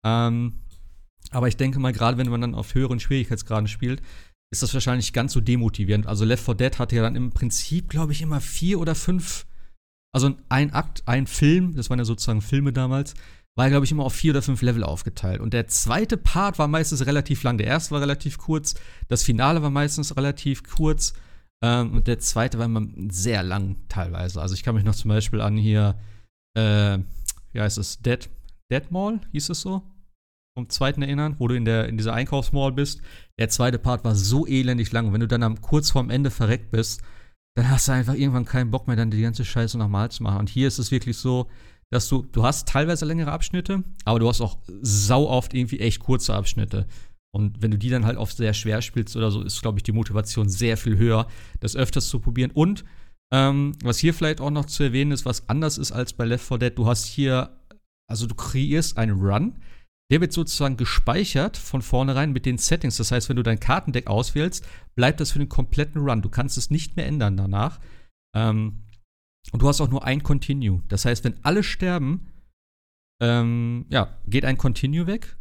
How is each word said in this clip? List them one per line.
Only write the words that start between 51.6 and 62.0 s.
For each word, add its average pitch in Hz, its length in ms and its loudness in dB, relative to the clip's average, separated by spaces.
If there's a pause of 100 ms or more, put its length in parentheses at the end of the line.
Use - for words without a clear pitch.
das - 140 -4
öfters 131 340 0
zu 117 100 -2
probieren. 127 320 0
Und, 170 340 2 (480)
ähm, 139 380 4 (120)
was 156 140 0
hier 160 160 4
vielleicht 156 260 0
auch 143 120 -2
noch 147 140 0
zu - 180 -2
erwähnen 139 300 2
ist, 131 120 -2
was - 240 -4
anders 151 300 0
ist 135 120 -4
als 123 220 -4
bei 120 120 -2
Left 117 200 0
four 127 140 -2
Dead, 123 180 0
du 117 80 2
hast 117 200 2
hier, 131 520 0 (500)
also 117 200 -4
du 110 80 -4
kreierst - 640 0
einen 104 200 2
Run, 101 360 2 (560)
der 160 100 4
wird 175 120 0
sozusagen 143 440 -2
gespeichert 147 800 2
von - 240 -4
vornherein 135 520 2